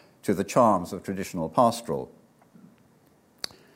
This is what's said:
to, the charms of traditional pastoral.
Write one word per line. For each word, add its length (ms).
to, 100
the 120
charms 480
of 100
traditional 460
pastoral. 600